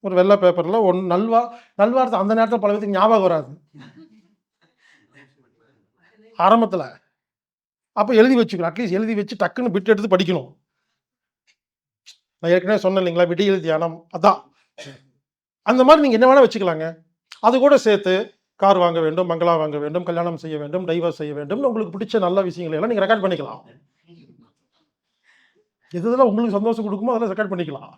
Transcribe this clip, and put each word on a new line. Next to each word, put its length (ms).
ஒரு 140
வெள்ளை 260
பேப்பர்ல 360
ஒன் 120
நல்வா-, 300
நல்வார்த்தை 420
அந்த 160
நேரத்துல 240
பல 80
பேத்துக்கு 280
ஞாபகம் 280
வராது 240
ஆரம்பத்துல. 440
அப்ப 100
எழுதி 180
வச்சுக்கணும், 320
அட்லீஸ்ட் 280
எழுதி 220
வச்சு 240
டக்குன்னு 320
பிட் 160
எடுத்து 240
படிக்கணும். 320
நான் 120
ஏற்கனவே 300
சொன்னேன் 180
இல்லைங்களா, 300
விடியல் 340
தியானம், 300
அதான். 220
அந்த 160
மாதிரி 160
நீங்க 140
என்ன 120
வேணா 160
வச்சுக்கலாங்க. 400
அது 160
கூட 120
சேர்த்து 260
கார் 200
வாங்க 220
வேண்டும், 260
பங்களா 320
வாங்க 220
வேண்டும், 240
கல்யாணம் 340
செய்ய 200
வேண்டும், 280
டைவர்ஸ் 300
செய்ய 180
வேண்டும், 300
உங்களுக்கு 260
பிடிச்ச 320
நல்ல 220
விஷயங்களை 300
எல்லாம் 140
நீங்க 120
ரெக்கார்ட் 200
பண்ணிக்கலாம். 380
எது 140
எதெல்லாம் 240
உங்களுக்கு 260
சந்தோஷம் 300
கொடுக்குமோ 260
அதெல்லாம் 200
ரெக்கார்ட் 200
பண்ணிக்கலாம். 440